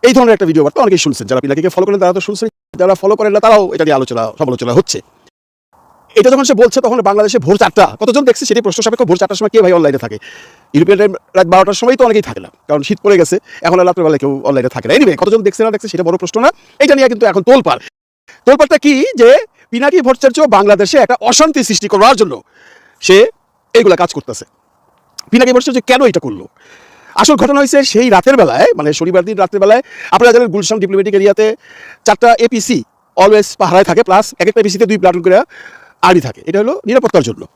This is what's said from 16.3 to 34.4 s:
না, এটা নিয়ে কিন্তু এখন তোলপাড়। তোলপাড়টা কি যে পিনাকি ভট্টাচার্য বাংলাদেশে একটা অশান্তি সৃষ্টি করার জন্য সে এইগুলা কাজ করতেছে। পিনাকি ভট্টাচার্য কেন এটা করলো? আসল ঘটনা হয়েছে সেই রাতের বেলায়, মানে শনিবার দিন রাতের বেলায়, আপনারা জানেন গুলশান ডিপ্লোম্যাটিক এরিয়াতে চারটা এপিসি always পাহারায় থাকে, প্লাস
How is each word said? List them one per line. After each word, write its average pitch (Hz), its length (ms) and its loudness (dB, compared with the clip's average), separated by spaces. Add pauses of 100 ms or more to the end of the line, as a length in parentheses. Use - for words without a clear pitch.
না, 302 40 4 (340)
এটা 285 140 2
নিয়ে 262 140 2
কিন্তু 226 200 -2
এখন 196 160 -2
তোলপাড়। 214 340 2 (640)
তোলপাড়টা 285 400 2
কি 294 80 2 (280)
যে 233 80 6 (420)
পিনাকি 277 260 -2 (100)
ভট্টাচার্য 269 400 0 (100)
বাংলাদেশে 202 460 2
একটা 233 120 0 (140)
অশান্তি 294 400 0
সৃষ্টি 202 240 -4
করার 220 280 4
জন্য 170 120 -2 (720)
সে 190 100 6 (600)
এইগুলা 208 240 2
কাজ 170 160 -2
করতেছে। - 280 -12 (880)
পিনাকি 254 240 2
ভট্টাচার্য 247 240 -2 (100)
কেন 254 120 2 (100)
এটা - 160 -4
করলো? 101 180 -12 (760)
আসল 294 220 2
ঘটনা 285 180 0
হয়েছে 277 180 0 (120)
সেই 240 240 2
রাতের 254 260 2
বেলায়, 135 260 2 (100)
মানে 151 120 -2 (100)
শনিবার 180 280 -2
দিন 214 160 -6
রাতের 190 200 -4
বেলায়, 220 180 4 (300)
আপনারা 240 220 4
জানেন 240 220 2
গুলশান 208 280 -4
ডিপ্লোম্যাটিক 196 360 -2
এরিয়াতে 202 260 2 (640)
চারটা 226 220 4 (160)
এপিসি 226 320 -2 (400)
always 208 300 2 (140)
পাহারায় 185 280 2
থাকে, 175 180 0
প্লাস 190 180 2 (160)